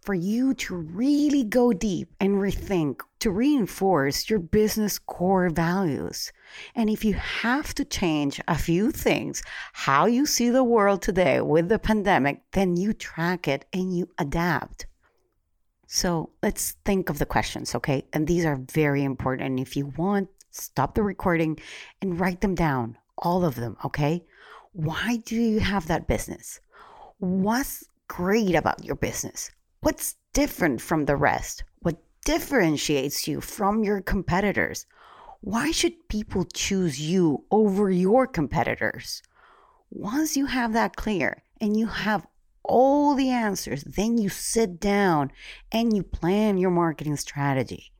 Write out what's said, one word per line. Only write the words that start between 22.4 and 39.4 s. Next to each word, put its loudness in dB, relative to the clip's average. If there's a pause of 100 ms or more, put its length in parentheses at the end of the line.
them 0
down, 0 (220)
all 0
of 0
them, -6
okay? -2 (480)
Why -4
do -4
you 2
have 0
that -2
business? -6 (580)
What's -2 (240)
great 2
about 0
your -6
business? -6 (320)
What's -2 (160)
different 0
from -2
the 0
rest? 0 (160)
What -4 (220)
differentiates 0
you -4
from 0
your 0
competitors? -2 (560)
Why -2
should -2
people -2
choose -2
you 2
over 4
your 4
competitors? -4 (680)